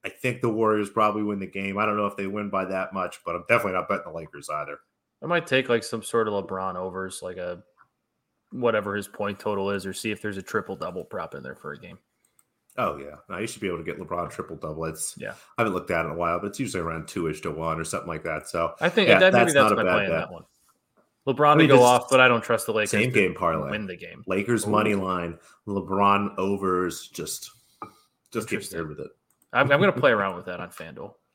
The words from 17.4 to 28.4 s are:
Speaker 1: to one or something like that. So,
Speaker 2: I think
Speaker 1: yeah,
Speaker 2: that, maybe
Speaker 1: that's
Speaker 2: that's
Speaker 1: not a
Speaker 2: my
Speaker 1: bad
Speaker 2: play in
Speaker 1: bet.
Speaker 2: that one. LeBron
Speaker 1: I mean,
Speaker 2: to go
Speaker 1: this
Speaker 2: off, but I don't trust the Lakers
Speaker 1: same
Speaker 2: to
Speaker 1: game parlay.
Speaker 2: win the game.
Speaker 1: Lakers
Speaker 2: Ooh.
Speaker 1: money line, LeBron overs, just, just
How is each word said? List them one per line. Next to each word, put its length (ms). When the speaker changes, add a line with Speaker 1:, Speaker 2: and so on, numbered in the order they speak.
Speaker 1:
to 100
one 280
or 40
something 240
like 160
that. 240
So, 340
Speaker 2:
I 80
think 180
Speaker 1:
yeah, 120
Speaker 2:
that, 140
maybe 180
Speaker 1:
that's 20
Speaker 2:
that's 160
Speaker 1:
not 40
a 20
Speaker 2:
my 80
Speaker 1:
bad 100
Speaker 2:
play 120
in 60
Speaker 1:
bet. 100
Speaker 2:
that 100
one. 120
LeBron 260
Speaker 1:
I 20
mean, 120
Speaker 2:
to 80
go 20
Speaker 1:
this 80
Speaker 2:
off, 240
but 100
I 80
don't 160
trust 220
the 80
Lakers 160
Speaker 1:
same 220
Speaker 2:
to 0
Speaker 1:
game 240
parlay. 340
Speaker 2:
win 160
the 120
game. 280
Speaker 1:
Lakers 400
Speaker 2:
Ooh. 60
Speaker 1:
money 240
line, 420
LeBron 720
overs, 680
just, 420
just 180